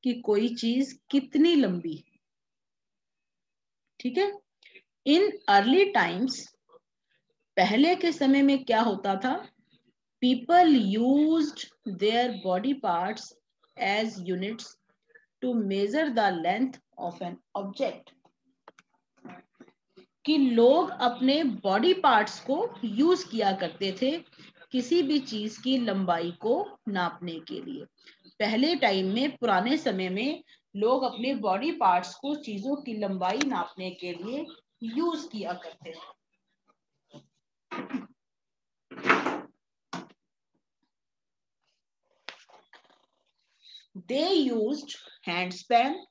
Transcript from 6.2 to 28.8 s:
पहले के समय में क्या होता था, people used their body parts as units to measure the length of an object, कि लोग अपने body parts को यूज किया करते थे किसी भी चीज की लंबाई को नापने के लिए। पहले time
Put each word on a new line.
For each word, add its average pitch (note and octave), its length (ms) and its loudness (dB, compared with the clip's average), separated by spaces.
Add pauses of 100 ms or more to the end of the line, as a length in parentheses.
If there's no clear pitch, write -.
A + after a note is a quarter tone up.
पहले A#3 400 4
के E4+ 160 0
समय C#4 300 4
में C#4 220 4
क्या A3+ 160 2
होता G3 360 0
था, C4 320 -4 (760)
people B3+ 720 6
used D4+ 680 2 (220)
their A3 460 0 (120)
body G#3 280 0 (100)
parts F#3 400 -2 (580)
as G#3 260 -2 (220)
units G3 360 -6 (760)
to B3 100 -2
measure G#3 560 0
the A3 200 2 (160)
length A3+ 340 -2 (200)
of F3 220 -8
an F3 140 -10 (220)
object, - 560 -8 (2000)
कि D4+ 120 4
लोग C4 520 6
अपने C4 540 0
body A3 500 2
parts A#3 460 2
को F4+ 340 -4 (100)
यूज D4 400 2
किया G3+ 280 0
करते F#3 500 -4
थे D4 160 0 (540)
किसी D4 300 0
भी C#4+ 160 0
चीज A3 400 -6
की C4 200 0
लंबाई F3+ 520 0
को B3 480 -2 (100)
नापने F3 520 -4
के - 200 -12
लिए। - 240 -12 (540)
पहले A#3+ 380 2
time F#3+ 360 0